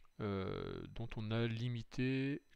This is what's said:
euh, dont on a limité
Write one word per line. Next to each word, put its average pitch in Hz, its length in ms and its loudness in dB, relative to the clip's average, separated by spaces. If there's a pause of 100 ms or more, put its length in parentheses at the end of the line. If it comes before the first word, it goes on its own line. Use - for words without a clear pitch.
(200)
euh, 98 680 -2
dont 113 280 -4
on 107 140 -2
a 113 160 4
limité 127 960 0 (140)